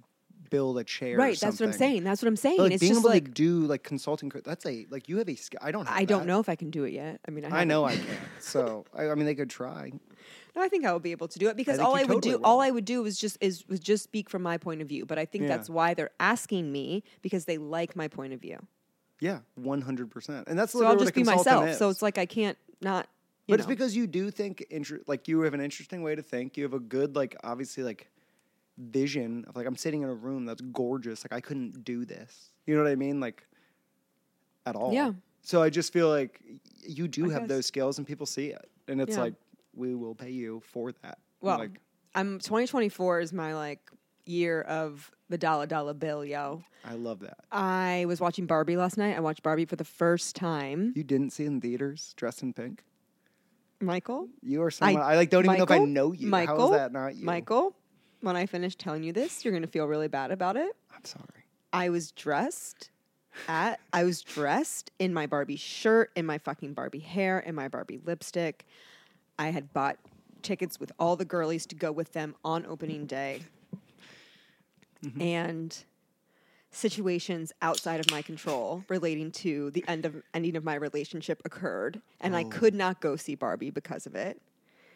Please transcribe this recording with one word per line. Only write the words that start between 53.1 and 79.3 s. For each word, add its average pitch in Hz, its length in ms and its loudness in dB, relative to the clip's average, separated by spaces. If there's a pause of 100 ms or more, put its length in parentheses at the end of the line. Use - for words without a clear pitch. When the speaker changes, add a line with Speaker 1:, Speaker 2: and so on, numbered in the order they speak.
Speaker 2:
Michael? 220 480 -2 (140)
Speaker 1:
You 143 200 0
are 170 60 2
Speaker 2:
I, - 20 2
Speaker 1:
someone, 180 320 4
I, 151 140 6
like, 170 140 8
don't 180 140 8
even 185 140 8
know 185 60 8
if 175 60 2
I 180 80 10
Speaker 2:
Michael? - 80 8
Speaker 1:
know 143 260 4
you. 180 160 -4
Speaker 2:
Michael? 185 280 4 (120)
Speaker 1:
How 381 60 8
is - 40 6
that 269 140 0
not 135 240 -4
you? - 80 -10
Speaker 2:
Michael, 214 500 2 (460)
when 180 160 0
I 175 100 0
finish 180 300 -4
telling 160 260 -6
you 165 100 -4
this, 254 320 -4
you're 226 100 0
gonna 165 120 -2
feel 156 200 -2
really 151 220 0
bad 135 220 -2
about 190 260 0
it. 349 200 -2 (180)
Speaker 1:
I'm - 100 -20
sorry. - 220 -16 (460)
Speaker 2:
I 180 160 2
was 170 240 -2
dressed - 800 -4 (580)
at, 170 320 0 (120)
I 175 120 4
was 180 180 0
dressed 156 760 -2
in 185 140 0
my 156 140 0
Barbie 143 300 -2
shirt, - 580 4
in 165 120 -2
my 156 120 -2
fucking 139 360 -8
Barbie 131 260 -8
hair, 185 400 0
in 165 140 -8
my 135 140 -4
Barbie - 360 -8
lipstick. 170 640 -4 (720)
I 151 100 -2
had 147 240 -6
bought 143 260 0 (440)
tickets 185 360 -4
with - 200 -10
all 170 180 2
the 185 80 -4
girlies 165 420 -2
to - 80 -14
go 160 160 -4
with 160 220 -6
them 151 220 -6 (100)
on 165 220 -2
opening 151 400 -8
day. 139 340 -6 (1600)
Speaker 1:
Mm-hmm. 135 160 -8
Speaker 2:
And 170 640 -4 (840)
situations 180 920 -4
outside 165 400 -2
of 156 100 2
my 151 120 -4
control 151 640 -4
relating 160 420 -2